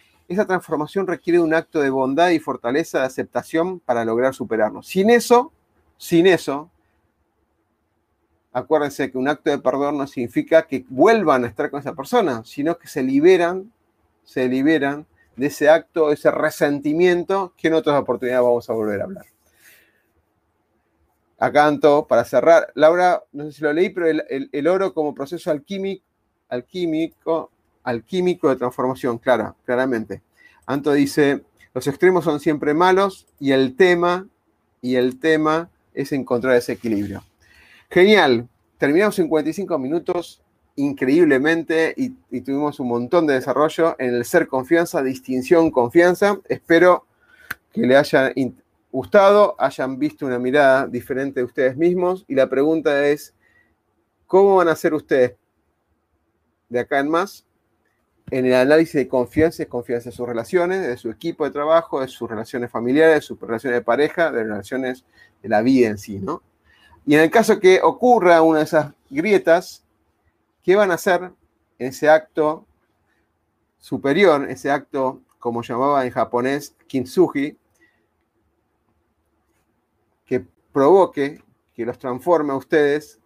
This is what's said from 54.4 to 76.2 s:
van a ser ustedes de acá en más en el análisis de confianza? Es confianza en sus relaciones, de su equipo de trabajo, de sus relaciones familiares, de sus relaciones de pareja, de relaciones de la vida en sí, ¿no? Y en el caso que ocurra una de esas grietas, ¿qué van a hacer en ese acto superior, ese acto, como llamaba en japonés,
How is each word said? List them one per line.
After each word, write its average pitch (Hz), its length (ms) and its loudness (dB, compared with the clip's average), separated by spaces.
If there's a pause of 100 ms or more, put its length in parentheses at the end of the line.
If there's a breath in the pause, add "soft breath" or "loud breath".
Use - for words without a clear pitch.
van 175 120 4
a 160 80 0
ser 160 180 -2
ustedes 127 400 0 (1300)
de 120 120 -4
acá 139 200 -2
en 143 80 -2
más 170 360 -4 (840)
en 131 160 -2
el 127 80 2
análisis 151 400 4
de 131 140 -2
confianza? 156 540 -2
Es 139 60 -12
confianza 120 420 -8
en - 40 -14
sus 120 140 -10
relaciones, 175 580 -2
de 123 100 -4
su 117 140 -10
equipo 156 340 -8
de 139 60 -4
trabajo, 151 500 0
de 131 80 -6
sus 117 220 -12
relaciones 117 400 -8
familiares, 143 460 2
de 147 60 -2
sus - 180 -16
relaciones 120 400 -4
de 110 40 -8
pareja, 147 460 0
de 120 140 -4
relaciones 127 600 -8 (380 soft breath)
de - 60 -12
la 110 140 2
vida 127 260 4
en 104 100 -6
sí, 98 200 -12
¿no? 110 240 -10 (640 soft breath)
Y 147 80 4
en 151 60 6
el 160 100 4
caso 214 280 2
que 185 240 6
ocurra 175 600 4
una 160 160 4
de 156 60 0
esas 151 280 -2 (160)
grietas, 175 760 0 (800)
¿qué 185 140 2
van 202 140 2
a 175 40 -2
hacer 180 360 -2 (480)
en 120 100 -8
ese 147 220 0
acto 156 560 0 (1120)
superior, 139 720 0
ese 139 200 -6
acto, 139 520 -4 (160)
como 120 240 -6
llamaba 135 420 -2
en 123 60 -6
japonés, 131 640 -4 (120)